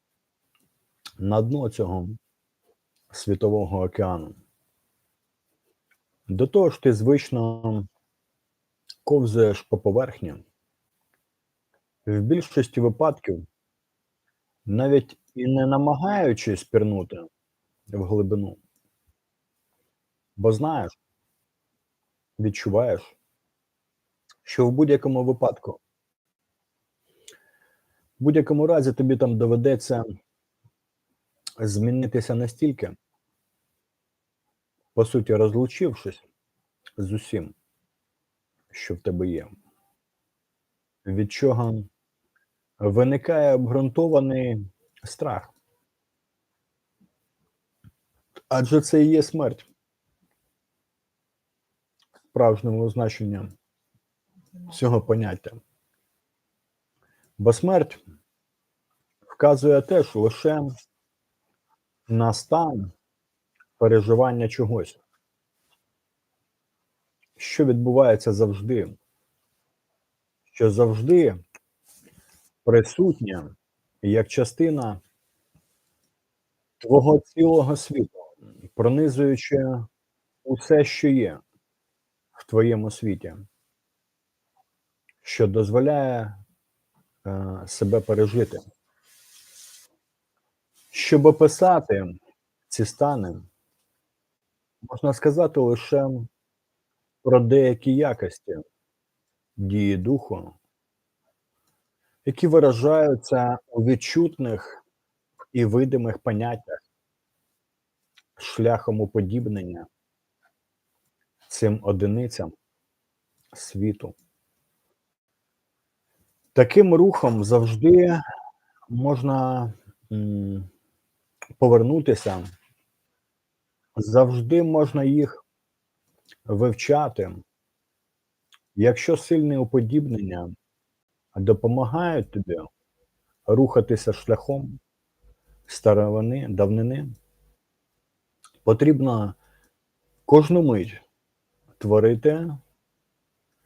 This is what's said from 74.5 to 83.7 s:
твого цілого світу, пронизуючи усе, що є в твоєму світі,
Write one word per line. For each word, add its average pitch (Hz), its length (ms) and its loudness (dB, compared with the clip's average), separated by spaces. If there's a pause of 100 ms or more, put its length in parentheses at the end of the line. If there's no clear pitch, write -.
твого 139 400 4
цілого 156 580 2
світу, - 420 -6 (560)
пронизуючи 135 840 0 (840)
усе, 143 400 2
що - 240 -2
є 110 320 0 (920)
в - 140 -20
твоєму 110 440 0
світі, 95 440 -8 (1900)